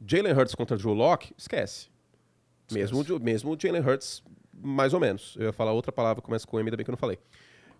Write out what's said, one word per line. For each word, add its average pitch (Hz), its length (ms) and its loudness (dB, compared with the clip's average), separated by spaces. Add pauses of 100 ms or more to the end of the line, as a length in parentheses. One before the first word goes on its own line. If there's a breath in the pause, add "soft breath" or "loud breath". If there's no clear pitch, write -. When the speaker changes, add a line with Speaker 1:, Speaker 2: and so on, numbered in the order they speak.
Speaker 1:
Jalen 170 280 2
Hurts 131 220 4
contra 117 220 -2
Drew 107 160 0
Lock, 120 440 2
esquece. - 520 -6 (800)
Speaker 2:
Esquece. 110 60 -10
Speaker 1:
Mesmo 107 260 0
o 147 40 0
Ju-, 160 160 -4
mesmo 117 320 -2
o 160 80 -4
Jalen 170 260 0
Hurts, - 380 -2 (300)
mais 135 400 0
ou 175 80 2
menos. 101 360 0
Eu 110 100 -2
ia 104 60 0
falar 110 200 0
outra 120 180 -2
palavra, 113 300 0
começa - 260 -6
com 117 120 -4
M, 110 80 -2
ainda 113 100 -4
bem 104 80 -6
que - 40 -6
eu 123 40 -4
não 120 40 -4
falei. 104 220 -4 (600 soft breath)